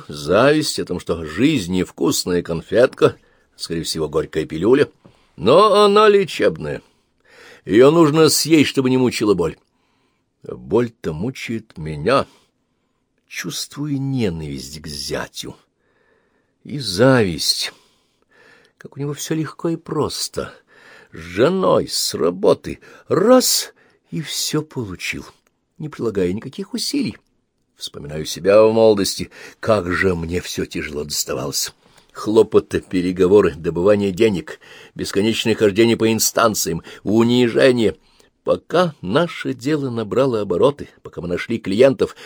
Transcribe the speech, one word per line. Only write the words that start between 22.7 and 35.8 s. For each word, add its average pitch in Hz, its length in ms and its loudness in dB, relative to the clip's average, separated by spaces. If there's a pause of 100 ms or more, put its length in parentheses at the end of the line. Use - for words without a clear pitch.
Раз — 226 640 2 (380)
и 165 100 -6
всё - 400 -4
получил, 95 640 -8 (520)
не 156 120 -10
прилагая 101 420 -2
никаких 131 420 -10
усилий. 226 440 -4 (580)
Вспоминаю 73 500 -10
себя 98 380 4
в 110 80 4
молодости. 110 600 2 (280)
Как 98 320 0
же 90 240 0
мне 82 240 -6
всё - 260 -8
тяжело 76 380 -8
доставалось. - 720 -6 (400)
Хлопоты, 104 640 2
переговоры, 92 760 2
добывание 90 560 0
денег, 156 480 -2 (340)
бесконечное 110 640 -2
хождение 110 420 4